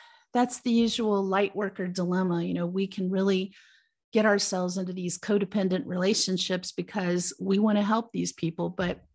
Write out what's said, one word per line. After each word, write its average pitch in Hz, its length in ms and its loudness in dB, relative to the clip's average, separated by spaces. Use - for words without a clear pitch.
that's 247 300 0
the 240 100 0
usual 220 500 4
light 196 320 0
worker 190 320 -4
dilemma. 180 560 0
You 180 120 -2
know, 175 120 -2
we 190 200 -2
can 190 240 -4
really 190 440 0
get 214 100 4
ourselves 190 540 2
into 185 160 -6
these 180 240 -4
codependent 196 680 0
relationships 185 880 0
because 180 640 -2
we 190 200 0
want 208 180 4
to 208 80 4
help 226 260 0
these 180 220 -4
people. 170 380 -4
But 180 340 -4